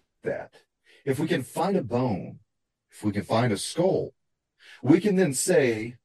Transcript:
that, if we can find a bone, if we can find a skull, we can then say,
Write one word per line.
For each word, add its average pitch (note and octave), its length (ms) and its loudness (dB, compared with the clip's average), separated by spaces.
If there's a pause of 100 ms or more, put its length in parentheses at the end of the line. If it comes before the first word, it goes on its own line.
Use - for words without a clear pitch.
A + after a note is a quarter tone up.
(240)
that, - 280 -6 (520)
if C3+ 160 -2
we D#3+ 80 -2
can C#3 140 0
find F#3 340 -2
a - 60 -2
bone, A#2+ 580 -4 (500)
if - 140 -12
we G#2 80 0
can G2 100 -4
find A#2 300 0
a F#2+ 40 0
skull, - 580 -2 (680)
we D#3 180 6
can G3+ 160 2
then F3+ 160 4
say, B2 720 0